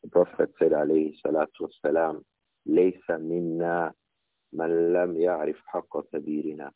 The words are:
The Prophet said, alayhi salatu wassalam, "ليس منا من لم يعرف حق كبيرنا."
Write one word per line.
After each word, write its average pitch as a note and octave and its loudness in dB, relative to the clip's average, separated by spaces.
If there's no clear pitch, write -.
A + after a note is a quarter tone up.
The - -16
Prophet - 2
said, D#2+ 4
alayhi D2+ 0
salatu D#2 -2
wassalam, D#2 -2
"ليس F2 2
منا E2+ -2
من E2+ 0
لم F2+ 0
يعرف D#2 0
حق - -8
كبيرنا." D2+ -6